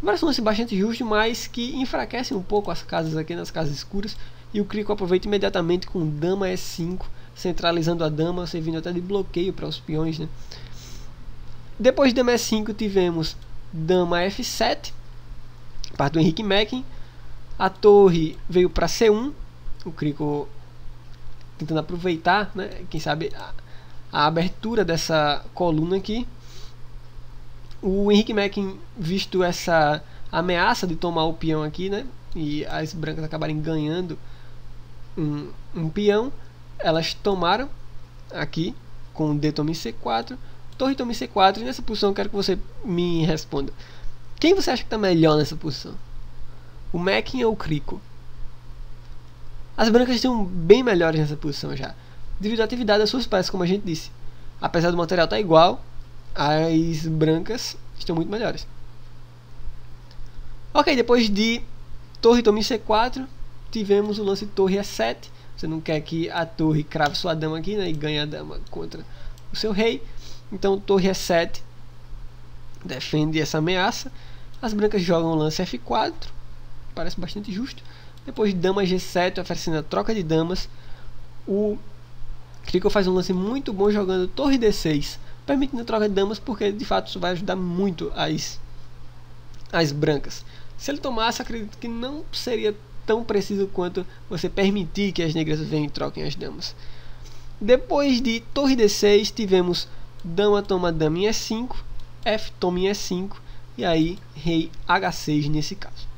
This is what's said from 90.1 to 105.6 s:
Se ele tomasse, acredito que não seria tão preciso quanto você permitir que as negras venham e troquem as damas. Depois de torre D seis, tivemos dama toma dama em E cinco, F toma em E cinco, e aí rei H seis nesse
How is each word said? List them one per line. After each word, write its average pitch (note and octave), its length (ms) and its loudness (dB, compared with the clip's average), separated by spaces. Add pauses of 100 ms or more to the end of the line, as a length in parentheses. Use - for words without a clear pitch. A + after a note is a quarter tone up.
Se - 140 -6
ele C#4+ 80 -2
tomasse, A#3 420 0
acredito A#3 380 -8
que A#3+ 100 -8
não B3+ 440 -6
seria A3 440 0 (300)
tão A3+ 180 2
preciso G3 440 0
quanto F3+ 360 -2 (240)
você G#3 220 -2
permitir G3 640 2
que F3 100 -2
as D#3+ 140 2
negras D#3 240 2
venham D3+ 260 0
e D3 60 -4
troquem C#3 320 -4
as C#3+ 120 -2
damas. - 400 -8 (840)
Depois B3+ 580 4
de A3+ 200 2
torre C4+ 360 2
D A3 140 8
seis, G#3 400 6
tivemos F#3 580 2 (360)
dama G3+ 400 4
toma F3+ 280 2
dama D#3 280 2
em G3 80 2
E A3 60 2
cinco, A#3 520 -2 (380)
F G#3+ 360 0
toma F3+ 200 2
em F#3 80 2
E G3+ 80 2
cinco, F#3 440 -4 (380)
e A#3 80 -2
aí E3 320 4 (160)
rei E3 380 0 (160)
H F#3 240 2
seis D3+ 360 0
nesse D3+ 280 0